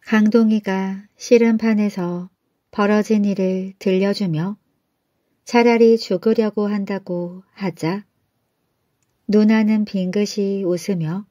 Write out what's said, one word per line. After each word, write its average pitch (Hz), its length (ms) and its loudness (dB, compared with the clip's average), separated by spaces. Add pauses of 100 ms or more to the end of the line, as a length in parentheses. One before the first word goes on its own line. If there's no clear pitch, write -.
강동이가 208 1040 0 (100)
씨름판에서 208 1120 0 (420)
벌어진 208 540 2
일을 190 540 -2
들려주며 196 760 -2 (880)
차라리 233 520 4
죽으려고 214 720 -2
한다고 190 840 -6
하자 190 540 -6 (1200)
누나는 214 580 2
빙긋이 196 760 -4
웃으며 175 680 -6